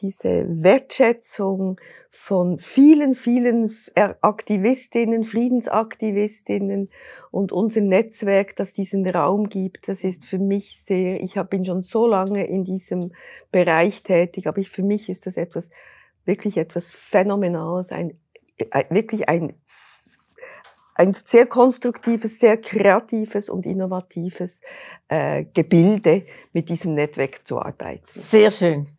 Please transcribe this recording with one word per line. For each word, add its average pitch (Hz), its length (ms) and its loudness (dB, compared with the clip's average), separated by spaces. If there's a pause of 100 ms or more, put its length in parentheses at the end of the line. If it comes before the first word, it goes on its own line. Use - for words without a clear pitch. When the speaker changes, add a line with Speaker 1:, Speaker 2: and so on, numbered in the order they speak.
Speaker 1:
diese 190 460 -2
Wertschätzung 190 1300 0 (320)
von 180 480 -2
vielen, 294 560 6
vielen 240 540 0
F-, - 260 -16
äh, 202 280 2
Aktivistinnen, 220 1000 0
Friedensaktivistinnen 214 1700 -2 (400)
und 196 220 -4
unser 220 300 0
Netzwerk, 196 760 0
das 196 180 -8
diesen 196 340 -4
Raum 185 420 0
gibt, 190 380 -8
das 190 160 -6
ist 185 220 -6
für 190 140 -6
mich 196 440 -4
sehr, 185 380 -4
ich 185 160 -10
hab, - 140 -6
bin 190 120 -4
schon 185 200 -6
so 226 240 0
lange 196 400 0
in 185 160 -4
diesem 185 500 -6 (380)
Bereich 175 500 2
tätig, 175 460 0
aber 156 100 -4
ich, 196 140 -4
für 185 120 -6
mich 208 240 -4
ist 185 200 -10
das 185 100 -10
etwas, 170 320 -8 (560)
wirklich 202 320 -2
etwas - 340 -4
Phänomenales, 185 1000 -2
ein, - 280 -8 (520)
ein, 139 180 0
wirklich 214 400 -2
ein, 160 240 -2 (1400)
ein 190 180 4
sehr 240 320 4
konstruktives, 240 920 0
sehr 226 180 6
kreatives 214 920 0
und 185 160 -8
innovatives, 185 920 -8 (480)
äh, 147 380 -2
Gebilde, 180 800 2 (260)
mit 165 160 -4
diesem 170 280 -6
Netzwerk 147 520 -4
zu - 140 -6
arbeiten. - 420 -12
Speaker 2:
Sehr - 480 4
schön. 156 360 -2 (120)